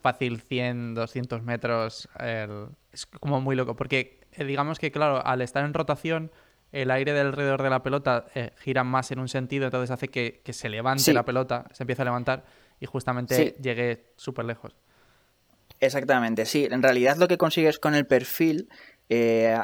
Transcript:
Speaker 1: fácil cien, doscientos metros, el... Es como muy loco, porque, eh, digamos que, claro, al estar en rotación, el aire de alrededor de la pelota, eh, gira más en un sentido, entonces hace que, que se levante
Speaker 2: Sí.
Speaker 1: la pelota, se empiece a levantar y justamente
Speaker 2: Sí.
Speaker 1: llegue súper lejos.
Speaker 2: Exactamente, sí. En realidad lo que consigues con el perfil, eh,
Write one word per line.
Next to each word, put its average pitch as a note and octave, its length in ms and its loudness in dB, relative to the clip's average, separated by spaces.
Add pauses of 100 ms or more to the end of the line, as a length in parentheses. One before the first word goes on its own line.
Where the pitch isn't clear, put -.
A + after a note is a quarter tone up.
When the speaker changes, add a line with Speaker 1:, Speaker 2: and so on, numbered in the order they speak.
Speaker 1:
fácil A#2+ 400 -2
cien, B2 520 -4
doscientos A#2 480 -6
metros, A#2 640 -4 (120)
el... G#2+ 460 -6 (260)
Es - 140 -14
como C#3+ 340 -4
muy C3+ 160 0
loco, A#2+ 200 -2
porque, B2+ 440 -4 (120)
eh, - 120 -8
digamos C#3+ 340 -2
que, D#3 140 -4
claro, D3 320 2
al B2+ 160 0
estar C#3 240 -2
en D3 80 -4
rotación, D#3+ 580 -2 (400)
el C3 200 -2
aire C3+ 240 2
de C#3+ 60 2
alrededor C#3 420 0
de C3+ 80 2
la B2+ 120 2
pelota, C3 520 0
eh, A#2 240 -6
gira C3 260 0
más B2+ 260 0
en C3 100 -6
un B2+ 80 -4
sentido, C3+ 360 -2
entonces B2+ 260 -2
hace - 180 -6
que, A#2+ 360 -6
que - 80 -10
se - 160 -8
levante B2+ 360 0
Speaker 2:
Sí. E3 100 0
Speaker 1:
la A#2+ 100 2
pelota, B2 480 -2
se - 120 -12
empiece B2 180 -2
a - 20 -2
levantar B2 400 -2 (340)
y - 60 -14
justamente B2 520 -4
Speaker 2:
Sí. - 260 4
Speaker 1:
llegue A#2+ 420 -2 (120)
súper A#2+ 280 -8
lejos. A2+ 320 -10 (1040)
Speaker 2:
Exactamente, B2+ 640 2
sí. C#3+ 260 2
En B2 120 0
realidad B2+ 340 6
lo F3 120 6
que F3 100 2
consigues D#3+ 400 4
con D3+ 160 2
el C#3+ 120 4
perfil, D3+ 600 2 (420)
eh, A2+ 540 4